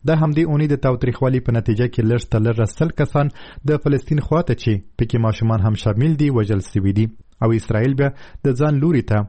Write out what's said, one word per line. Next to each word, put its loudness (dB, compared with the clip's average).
د 2
همدې 2
اونۍ 2
د 0
تاوتریخوالي 0
په 0
نتیجه 0
کې -2
لږ 2
تر 2
لږه 2
سل 0
کسان 0
د 2
فلسطین 0
خواته، 0
چې -2
پکې 0
ماشومان 0
هم 0
شامل 2
دي، 2
وژل 0
سوي 0
دي. 2
او 2
اسرائیل 0
بیا 2
د 0
ځان 2
لوري 2
ته 0